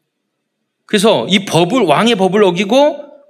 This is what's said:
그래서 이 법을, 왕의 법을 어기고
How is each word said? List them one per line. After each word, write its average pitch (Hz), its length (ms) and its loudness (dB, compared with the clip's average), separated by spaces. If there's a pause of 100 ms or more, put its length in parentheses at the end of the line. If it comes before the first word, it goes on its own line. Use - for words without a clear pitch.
(880)
그래서 185 420 0
이 196 160 0
법을, 175 380 0
왕의 180 320 0
법을 190 300 0
어기고 214 600 0 (260)